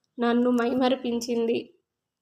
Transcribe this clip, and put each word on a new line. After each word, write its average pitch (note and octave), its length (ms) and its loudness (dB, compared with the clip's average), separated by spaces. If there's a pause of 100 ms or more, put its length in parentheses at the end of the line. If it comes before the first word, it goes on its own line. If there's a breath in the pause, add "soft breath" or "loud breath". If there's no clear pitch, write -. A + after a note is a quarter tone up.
(200)
నన్ను A#3+ 300 2
మైమరిపించింది. A#3+ 1200 0 (480)